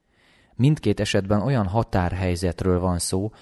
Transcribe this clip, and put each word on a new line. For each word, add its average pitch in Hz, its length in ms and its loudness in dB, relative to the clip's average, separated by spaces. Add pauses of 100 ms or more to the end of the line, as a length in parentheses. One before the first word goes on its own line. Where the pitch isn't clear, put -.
(540)
Mindkét 120 460 2
esetben 101 420 0
olyan 120 240 0
határhelyzetről 90 1120 0
van 90 180 0
szó, 98 440 -4